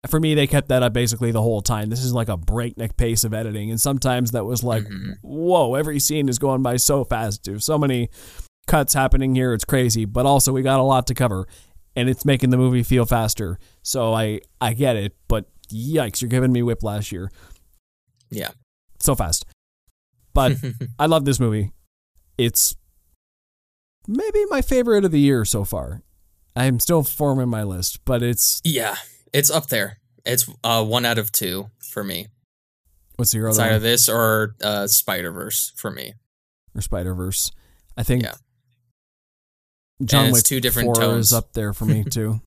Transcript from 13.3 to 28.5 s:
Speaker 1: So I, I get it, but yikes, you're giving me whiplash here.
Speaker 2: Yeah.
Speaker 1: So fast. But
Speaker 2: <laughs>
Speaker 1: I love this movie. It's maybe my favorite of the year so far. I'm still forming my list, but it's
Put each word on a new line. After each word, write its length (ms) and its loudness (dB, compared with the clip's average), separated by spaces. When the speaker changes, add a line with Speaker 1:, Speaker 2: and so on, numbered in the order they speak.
Speaker 1:
So 320 -2
I, 280 -2
I 140 0
get 240 2
it, 180 -4
but 160 0
yikes, 500 -2
you're 80 -4
giving 220 2
me 120 2
whiplash 480 -4
here. 200 -10
Speaker 2:
Yeah. 220 -8
Speaker 1:
So 160 2
fast. 300 -4
But 240 4
Speaker 2:
<laughs> 200 -12
Speaker 1:
I 60 4
love 180 4
this 160 2
movie. 320 0
It's 380 0
maybe 420 0
my 120 0
favorite 440 4
of 60 2
the 80 4
year 260 4
so 180 -2
far. 380 -6
I'm 240 2
still 240 2
forming 460 0
my 140 -2
list, 420 -6
but 160 0
it's 420 0